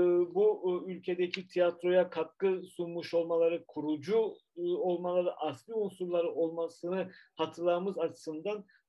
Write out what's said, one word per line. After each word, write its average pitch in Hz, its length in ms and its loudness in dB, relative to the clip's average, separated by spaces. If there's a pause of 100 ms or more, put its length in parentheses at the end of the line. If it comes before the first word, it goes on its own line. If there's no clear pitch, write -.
(360)
bu, 190 520 2
e, 185 40 -6
ülkedeki 180 560 -4
tiyatroya 180 600 2
katkı 185 540 -2
sunmuş 170 500 -6
olmaları, 165 540 2
kurucu, 156 680 0 (240)
e, 170 40 -8
olmaları, 180 720 0
asli 151 400 -6
unsurları 180 580 -2
olmasını 165 800 -2 (260)
hatırlamamız 175 640 0
açısından, 165 680 -6 (240)